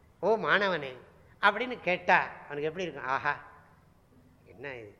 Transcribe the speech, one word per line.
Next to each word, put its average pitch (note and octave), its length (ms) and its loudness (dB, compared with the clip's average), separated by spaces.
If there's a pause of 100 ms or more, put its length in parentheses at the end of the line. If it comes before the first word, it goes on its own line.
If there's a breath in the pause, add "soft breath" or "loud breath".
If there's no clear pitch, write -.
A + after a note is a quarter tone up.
(200)
ஓ G#3 160 2
மாணவனே" E3 640 0 (440 soft breath)
அப்படின்னு A3 380 2
கேட்டா F3 480 4 (180)
அவனுக்கு C#3+ 180 -6
எப்படி D#3 200 -4
இருக்கும்? C#3 220 -8
"ஆஹா, C3+ 380 -2 (1000)
என்ன C3+ 300 -14
இது, G#2+ 240 -16